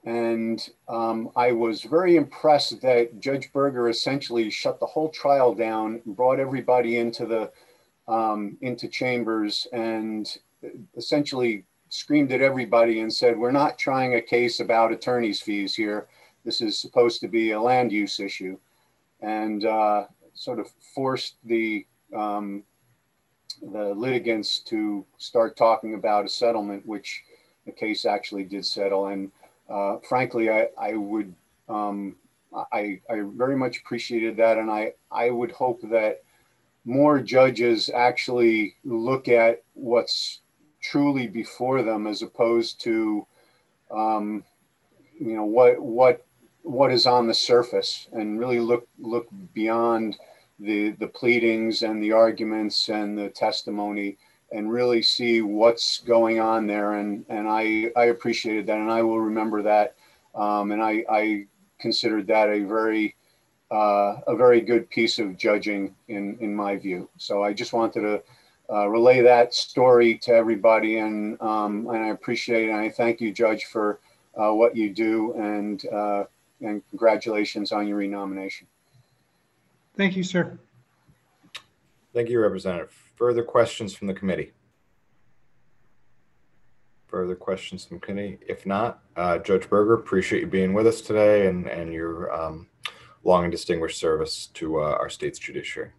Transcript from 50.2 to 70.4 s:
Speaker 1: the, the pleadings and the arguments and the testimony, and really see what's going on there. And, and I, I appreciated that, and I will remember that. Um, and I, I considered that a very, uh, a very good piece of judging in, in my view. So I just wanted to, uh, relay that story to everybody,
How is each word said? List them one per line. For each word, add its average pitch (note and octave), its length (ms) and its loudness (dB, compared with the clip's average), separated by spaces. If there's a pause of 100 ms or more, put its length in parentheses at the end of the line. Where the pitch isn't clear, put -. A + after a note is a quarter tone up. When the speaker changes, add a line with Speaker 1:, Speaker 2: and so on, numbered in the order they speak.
Speaker 1:
the, G#2 320 -2
the G#2 160 -8
pleadings A2+ 760 0
and A2 200 -2
the G#2+ 100 0
arguments A2 800 2
and G#2 280 -4
the G2+ 120 -6
testimony, G#2 880 -4 (340)
and G#2+ 200 -6
really A#2+ 300 2
see A#2 400 2
what's G#2+ 600 2
going A2+ 380 4
on A2 280 0
there. G#2 260 -2
And, G#2 360 -4
and G#2+ 200 -6
I, A2 460 0
I A#2+ 100 6
appreciated A#2 600 0
that, G#2+ 100 -2
and A2 140 -2
I A2+ 100 2
will A2+ 180 2
remember A2 440 -2
that. G#2 320 2 (400)
Um, G#2 360 -2
and G#2+ 100 -2
I, A2 280 0
I G#2+ 380 0 (320)
considered G#2+ 480 -2
that G#2+ 220 4
a G#2 120 0
very, A2 540 -2 (560)
uh, G2+ 560 2
a B2 80 0
very A#2+ 260 8
good A#2 280 0
piece A#2 300 -2
of F#2+ 180 -4
judging G2+ 580 -2 (120)
in, G2+ 320 -8
in G#2+ 160 -6
my G2+ 200 -4
view. F2+ 420 -8
So G2+ 260 -2
I G#2 100 0
just A2+ 200 -8
wanted A2+ 280 0
to, G#2 220 -2 (460)
uh, G#2 180 0
relay A#2 340 6
that A#2+ 320 8
story A#2+ 640 4
to - 160 0
everybody, A2 640 4